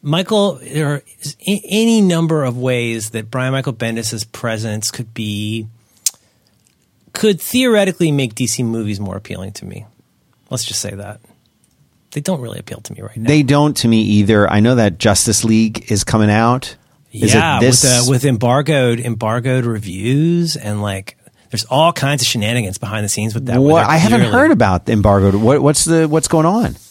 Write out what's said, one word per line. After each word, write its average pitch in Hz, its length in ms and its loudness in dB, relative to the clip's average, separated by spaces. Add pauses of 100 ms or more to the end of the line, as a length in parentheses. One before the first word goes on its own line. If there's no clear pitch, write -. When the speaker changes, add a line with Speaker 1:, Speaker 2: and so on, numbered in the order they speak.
Speaker 1:
Michael, 185 600 0
there 151 320 -4
are 139 100 -8 (440)
a-, 202 200 -2
any 226 340 2
number 165 420 2
of 123 160 -4
ways 120 520 -2
that 110 200 -8
Brian 131 220 -4
Michael 135 200 -4
Bendis' 113 580 -6
presence 110 600 -6
could 110 240 -12
be, 107 500 -6 (1500)
could 208 280 0
theoretically 202 680 0
make 131 240 -2
D 123 120 -4
C - 160 -4
movies 110 360 -4
more 95 160 -8
appealing 98 380 -12
to 98 120 -16
me. 95 200 -14 (640)
Let's 131 160 -6
just - 160 -8
say - 120 -10
that. 101 280 -16 (880)
They 147 100 -6
don't 165 200 -4
really - 180 -10
appeal - 220 -14
to - 120 -16
me - 80 -16
right 101 160 -14
now. 110 100 -4
Speaker 2:
They 151 160 4
don't 143 340 4
to - 100 0
me 113 140 4
either. 104 480 4
I 104 100 2
know 120 160 6
that 104 240 2
Justice 107 440 2
League 110 480 2
is 101 120 0
coming 107 260 2
out. 117 460 0 (360)
Is 110 220 0
Speaker 1:
Yeah, 160 240 4
Speaker 2:
it 147 40 2
this 127 220 4
Speaker 1:
with, 135 80 4
uh, 120 180 2
with 131 160 0
embargoed, 127 720 2
embargoed 117 680 -2
reviews 123 880 -2
and, 104 260 -6
like, 98 360 -8 (320)
there's - 160 -8
all 160 280 0
kinds 139 280 -2
of 127 60 -2
shenanigans 107 500 -4
behind 104 280 -6
the 101 40 -6
scenes 107 240 -4
with 117 120 -6
that, 120 140 0
Speaker 2:
What? 143 140 4
Speaker 1:
where 160 100 4
they're 107 80 0
Speaker 2:
I 160 60 2
haven't 220 240 4
Speaker 1:
clearly 151 160 2
Speaker 2:
heard 302 140 4
about 104 340 2
the - 60 -2
embargoed. 98 440 4
What, 117 260 4
what's 143 240 2
the, 160 240 2
what's 156 180 0
going 160 180 2
on? 196 300 0 (160)